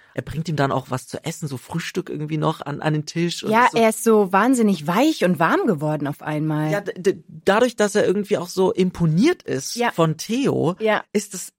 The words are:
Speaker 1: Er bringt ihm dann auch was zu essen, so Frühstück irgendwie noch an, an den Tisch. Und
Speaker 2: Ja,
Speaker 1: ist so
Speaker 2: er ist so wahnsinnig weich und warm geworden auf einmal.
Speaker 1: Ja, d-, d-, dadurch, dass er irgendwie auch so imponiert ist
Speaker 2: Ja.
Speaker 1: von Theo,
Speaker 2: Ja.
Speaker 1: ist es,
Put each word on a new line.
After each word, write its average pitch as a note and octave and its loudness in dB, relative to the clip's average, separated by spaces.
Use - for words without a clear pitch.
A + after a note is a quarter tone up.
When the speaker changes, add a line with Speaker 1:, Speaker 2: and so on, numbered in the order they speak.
Speaker 1:
Er C3 -6
bringt D#3+ -8
ihm D3+ -2
dann C#3 2
auch C3 -4
was - -6
zu - -12
essen, D#3+ -8
so C3+ -8
Frühstück - -8
irgendwie D3+ -6
noch D#3 0
an, D3 -8
an D#3 0
den D3+ -2
Tisch. E3+ -4
Und G#3+ -2
Speaker 2:
Ja, A#3 4
Speaker 1:
ist A#3 4
so A#3 -2
Speaker 2:
er A3+ 4
ist - -6
so G#3 4
wahnsinnig G#3 2
weich A#3+ 2
und F3+ 2
warm B3+ 2
geworden D3+ -2
auf - -8
einmal. D3+ -2
Speaker 1:
Ja, D3+ -2
d-, - -8
d-, F3+ 0
dadurch, A3+ 2
dass G#3 2
er G#3 4
irgendwie G3 0
auch F3 -6
so F#3 2
imponiert F#3 2
ist C3+ -6
Speaker 2:
Ja. A#3+ -2
Speaker 1:
von D#3+ 2
Theo, F3 -2
Speaker 2:
Ja. G#3+ 0
Speaker 1:
ist - -4
es, - -14